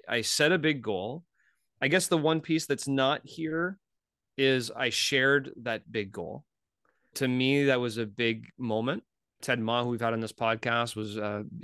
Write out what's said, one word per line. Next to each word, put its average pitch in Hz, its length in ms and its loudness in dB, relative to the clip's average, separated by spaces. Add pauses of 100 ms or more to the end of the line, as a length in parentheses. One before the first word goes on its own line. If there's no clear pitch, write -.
I 117 140 0
set 151 320 4
a 185 60 4
big 151 240 0
goal. 107 420 -4 (560)
I 135 80 2
guess 175 200 4
the 170 100 4
one 156 240 2
piece 160 240 -2
that's 139 220 -2
not 135 360 2
here 165 540 -6 (580)
is 131 340 2
I 123 200 -2
shared 135 720 2
that 113 280 -6
big 104 220 -4
goal. 101 320 -10 (680)
To 135 120 -2
me, 131 380 4
that 131 160 4
was 120 160 -4
a 117 100 -2
big 113 520 -2
moment. 123 440 -2 (380)
Ted 120 200 0
Ma, 117 220 0
who 120 60 -2
we've 120 120 -4
had 113 120 0
on 113 80 -2
this 110 120 -6
podcast, 117 640 0
was, 107 220 -6
uh, 104 280 -4 (200)